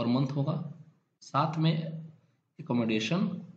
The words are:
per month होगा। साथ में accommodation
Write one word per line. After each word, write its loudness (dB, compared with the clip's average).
per 0
month 2
होगा। -2
साथ 0
में 0
accommodation 0